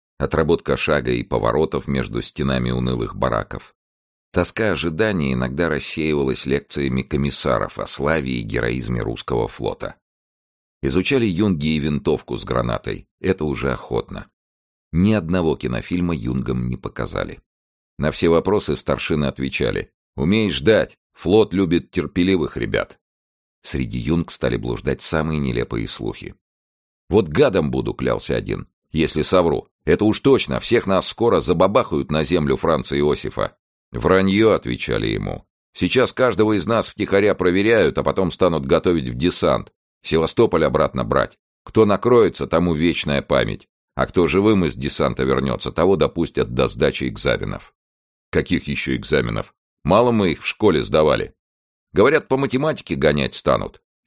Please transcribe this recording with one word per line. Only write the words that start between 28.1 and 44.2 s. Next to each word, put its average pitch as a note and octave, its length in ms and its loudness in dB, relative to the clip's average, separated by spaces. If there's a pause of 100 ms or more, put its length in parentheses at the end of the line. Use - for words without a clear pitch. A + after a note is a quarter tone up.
один, G1+ 320 -6 (240)
«если D#2 320 0
совру. E2+ 440 2 (180)
Это F2+ 200 4
уж G#2+ 140 2
точно, G#2 400 2
всех - 280 0
нас F#2+ 200 2
скоро G2 320 2
забабахают F2 720 0
на D#2 120 0
землю D2 340 0
Франца D2 400 0
Иосифа». C#2+ 600 -2 (340)
«Враньё», F#2+ 600 4
отвечали A#1 560 -2
ему. G1+ 380 -4 (280)
«Сейчас A#2 400 2
каждого G#2+ 400 2
из F#2 120 0
нас A2+ 220 0
втихаря G2+ 480 2
проверяют, F#2 640 2
а C#2+ 60 -2
потом F2+ 280 0
станут E2 340 0
готовить D#2 440 2
в A#1 60 -8
десант. D2 560 0 (300)
Севастополь D#2+ 640 2
обратно C2+ 380 0
брать. A#1+ 340 -2 (260)
Кто A2 220 4
накроется, G#2 640 2
тому F2 260 2
вечная D2+ 480 0
память. A1+ 460 -2 (280)
А C2 100 0
кто F2 220 2